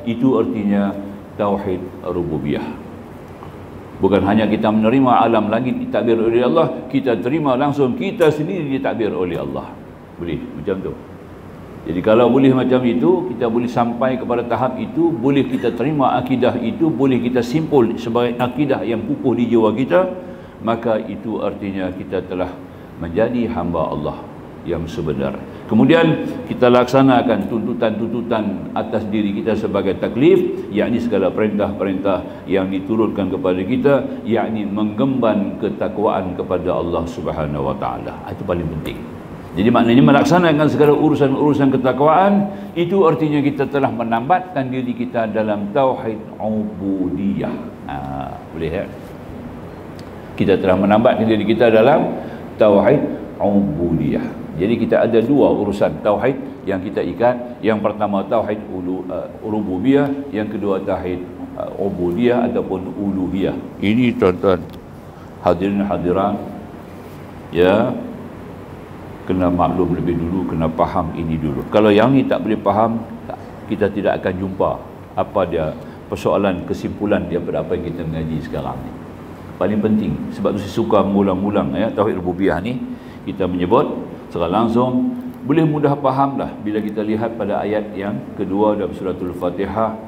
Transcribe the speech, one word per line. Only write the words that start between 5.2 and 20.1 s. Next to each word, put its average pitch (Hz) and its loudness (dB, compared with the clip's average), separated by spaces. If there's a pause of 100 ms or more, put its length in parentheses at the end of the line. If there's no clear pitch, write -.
alam 107 2
langit 120 0
ditadbir 113 0
oleh 117 4
Allah, 156 2
kita 127 0
terima 135 0
langsung 139 2
kita 120 2
sendiri 151 -2
ditadbir 110 -2
oleh 85 -2
Allah. 67 -8 (480)
Boleh 85 -4 (160)
macam 95 -4
tu. 78 -6 (880)
Jadi 87 -4
kalau 113 6
boleh 135 6
macam 127 4
itu, 135 2
kita 117 0
boleh 120 0
sampai 123 0
kepada 120 -2
tahap 120 -2
itu, 156 0
boleh 135 2
kita 123 0
terima 139 2
akidah 123 2
itu, 110 0
boleh 131 2
kita 120 2
simpul 135 2
sebagai 120 0
akidah 127 0
yang 110 -2
kukuh 113 0
di 117 0
jiwa 110 4
kita, 175 2 (480)